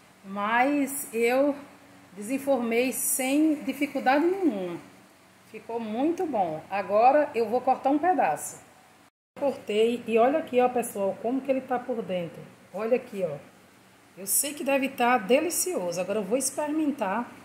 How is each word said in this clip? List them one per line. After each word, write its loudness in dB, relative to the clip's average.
mas 0
eu 2
desenformei 0
sem 2
dificuldade 0
nenhuma. 0
Ficou -10
muito -2
bom. -2
Agora 4
eu 0
vou 0
cortar 0
um 4
pedaço. 0
Cortei 0
e 2
olha 6
aqui, 0
ó, 4
pessoal, -2
como -2
que -4
ele 0
tá -4
por -4
dentro. -6
Olha 0
aqui, -4
ó. -6
Eu -12
sei 0
que -10
deve 0
tá 2
delicioso. 0
Agora -2
eu -2
vou 0
experimentar, -2